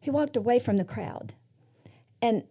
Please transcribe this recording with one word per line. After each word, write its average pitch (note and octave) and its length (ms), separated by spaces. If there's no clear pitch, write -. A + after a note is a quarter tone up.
He - 100
walked C#4+ 260
away A#3 220
from A3 180
the F#3+ 80
crowd. - 500
And A3+ 300